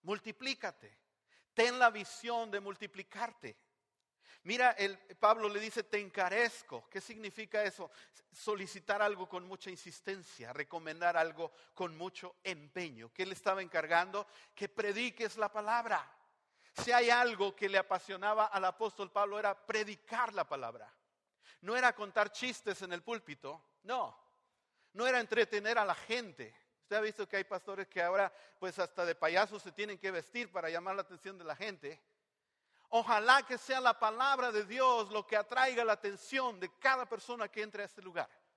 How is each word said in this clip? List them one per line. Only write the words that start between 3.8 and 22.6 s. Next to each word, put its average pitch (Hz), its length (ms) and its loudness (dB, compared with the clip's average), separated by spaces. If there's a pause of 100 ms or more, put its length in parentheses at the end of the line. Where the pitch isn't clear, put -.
Mira, 247 280 4
el, 196 260 -2 (200)
Pablo 220 300 6
le 202 140 -2
dice, 220 220 -4
"Te - 180 -4
encarezco". 190 880 -2
¿Qué 190 100 -8
significa 214 640 -6
eso? 180 260 -6 (400)
Solicitar 202 720 -4
algo 202 280 0
con 180 180 -10
mucha 190 240 -14
insistencia, 175 800 -12
recomendar 165 640 -2
algo 160 380 0 (200)
con 165 220 -6
mucho 180 480 -12
empeño. 147 680 -10
¿Qué 185 120 -4
le 190 80 -8
estaba 190 280 0
encargando? 175 680 2 (260)
Que 202 140 -6
prediques 220 680 -4
la 208 120 0
palabra. 214 600 -2 (640)
Si - 180 -2
hay 240 180 6
algo 226 460 4
que 196 140 -2
le 196 80 4
apasionaba 208 720 0
al 190 180 0
apóstol 196 440 -2
Pablo 202 300 0
era 202 260 0
predicar 214 680 -2
la 208 100 -2
palabra. 117 500 -8 (680)
No 214 160 -2
era 247 180 4
contar 208 380 0
chistes 226 480 -6